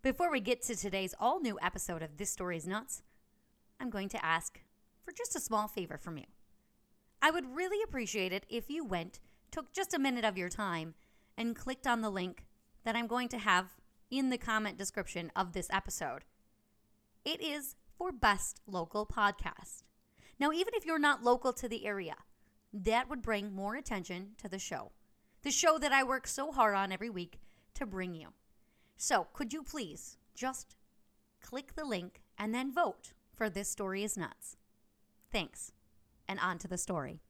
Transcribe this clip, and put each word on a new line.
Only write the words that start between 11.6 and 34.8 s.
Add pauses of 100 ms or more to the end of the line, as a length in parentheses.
on
the
link (380)
that
I'm
going
to
have (340)
in
the
comment
description
of
this
episode. (1000)
It
is (180)
for
Best
Local
Podcast. (580)
Now,
even
if
you're
not
local
to
the
area, (560)
that
would
bring
more
attention (100)
to
the
show. (500)
The
show
that
I
work
so
hard
on
every
week (360)
to
bring
you. (720)
So,
could
you
please (180)
just (680)
click
the
link (160)
and
then
vote (200)
for
This
Story
Is
Nuts? (760)